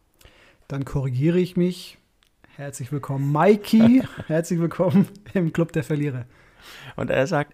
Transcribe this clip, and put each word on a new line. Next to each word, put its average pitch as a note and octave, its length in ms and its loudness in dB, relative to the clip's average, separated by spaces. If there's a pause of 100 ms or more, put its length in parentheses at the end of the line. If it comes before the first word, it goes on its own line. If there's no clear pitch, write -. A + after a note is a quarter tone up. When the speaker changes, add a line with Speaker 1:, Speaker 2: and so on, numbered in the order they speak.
(680)
Speaker 1:
Dann C#3 180 -8
korrigiere C#3 540 -2
ich F3+ 180 -2
mich. F3+ 400 -4 (580)
Herzlich C#3 360 -12
willkommen, C#3 400 -4
Mikey. A3 720 4 (120)
Speaker 2:
<laughs> - 120 -14
Speaker 1:
Herzlich E3 320 -2
willkommen E3+ 480 2 (260)
im E3+ 200 0
Club E3 200 -2
der D#3 100 -2
Verlierer. D3 420 -4 (720)
Speaker 2:
Und - 160 -4
er C3 160 0
sagt, D3 260 -4